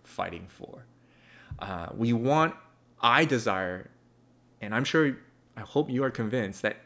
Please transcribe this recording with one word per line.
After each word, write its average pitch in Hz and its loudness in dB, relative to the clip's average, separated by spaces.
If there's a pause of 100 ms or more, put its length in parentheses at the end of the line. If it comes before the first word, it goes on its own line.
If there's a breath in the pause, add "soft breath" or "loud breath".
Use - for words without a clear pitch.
fighting 90 -8
for. - -18 (720 loud breath)
Uh, 90 -8
we 117 2
want, 147 2 (460)
I 127 6
desire, 95 -2 (720)
and 107 -8
I'm 123 2
sure, 147 2 (400)
I 110 -12
hope 147 -2
you 127 0
are 131 0
convinced 110 -4
that 107 -2